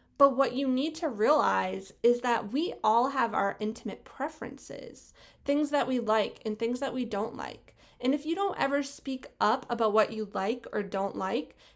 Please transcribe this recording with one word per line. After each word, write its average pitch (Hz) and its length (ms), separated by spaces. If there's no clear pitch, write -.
But 277 200
what 262 160
you 262 160
need 269 280
to 330 120
realize 196 840
is 240 180
that 226 320
we 311 220
all 233 240
have 247 260
our 196 240
intimate 214 460
preferences, - 1080
things 285 260
that 277 180
we 262 100
like 214 480
and 214 100
things 233 220
that 269 160
we 254 100
don't 208 300
like. - 400
And 254 140
if 294 100
you 320 120
don't 392 240
ever 277 240
speak 262 420
up 220 280
about 220 240
what 214 200
you 214 200
like 208 400
or 208 120
don't 190 320
like, 202 400